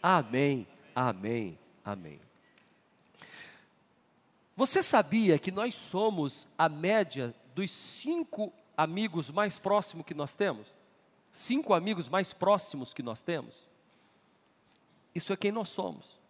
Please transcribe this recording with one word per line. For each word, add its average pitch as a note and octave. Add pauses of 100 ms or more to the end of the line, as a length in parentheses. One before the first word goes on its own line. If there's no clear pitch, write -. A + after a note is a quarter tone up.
Amém, C#3 (280)
amém, A2 (240)
amém. E2 (2250)
Você D4+
sabia G3+
que F#3
nós G#3+
somos F3+ (100)
a D#3+
média D#3 (200)
dos F#3+
cinco C#4 (240)
amigos D#3+
mais G3+
próximos F#3+
que D#3+
nós D3
temos? C3 (640)
Cinco C4
amigos E3+
mais F#3
próximos F3+
que -
nós A#2
temos? C#3 (1500)
Isso F3
é F#3+
quem G3+
nós G#3+
somos. -